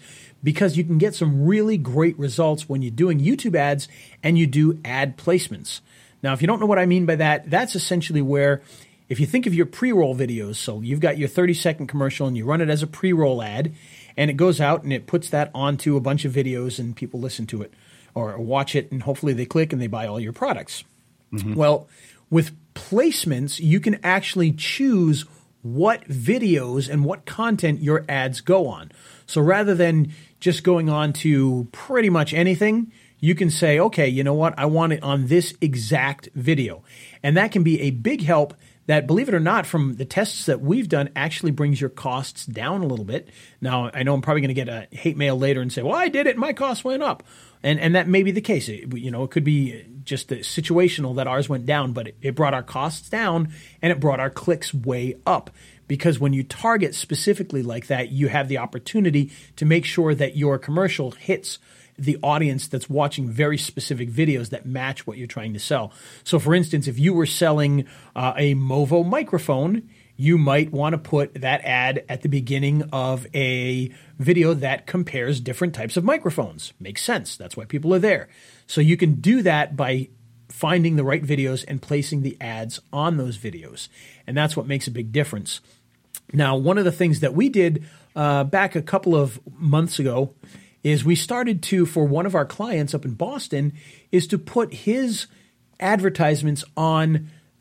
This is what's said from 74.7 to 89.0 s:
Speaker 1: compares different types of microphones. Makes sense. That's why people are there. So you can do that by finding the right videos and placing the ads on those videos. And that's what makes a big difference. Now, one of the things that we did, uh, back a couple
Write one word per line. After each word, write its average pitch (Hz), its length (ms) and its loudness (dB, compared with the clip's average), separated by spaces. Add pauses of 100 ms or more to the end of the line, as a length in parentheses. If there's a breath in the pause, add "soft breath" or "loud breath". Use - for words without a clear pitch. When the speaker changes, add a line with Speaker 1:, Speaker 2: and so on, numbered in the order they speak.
Speaker 1:
compares 139 540 -2
different 131 340 -4
types 208 220 -4
of 170 60 0
microphones. 165 760 -2
Makes 95 240 -10
sense. 202 320 -4
That's - 220 -14
why 107 80 -12
people 151 280 0
are 185 60 4
there. 190 300 2 (380 soft breath)
So - 140 0
you 156 160 6
can 156 180 4
do 208 260 4
that 151 340 0
by 131 340 -2 (380)
finding 165 480 0
the 147 80 2
right 147 200 0
videos 135 440 -2
and 135 140 -8
placing 147 400 -4
the 135 180 -6
ads 113 400 -10 (140)
on 151 240 0
those 127 200 -4
videos. 82 520 -14 (380 loud breath)
And 131 100 -4
that's 151 180 0
what 139 120 -6
makes 139 200 -4
a 135 40 -8
big 113 200 -8
difference. 113 480 -4 (760 soft breath)
Now, 135 220 2
one 160 220 2
of 202 80 2
the 175 60 2
things 160 300 2
that 131 120 0
we 226 160 2
did, 170 340 2 (320 loud breath)
uh, 143 280 2
back 190 320 2
a 160 60 -2
couple 180 340 0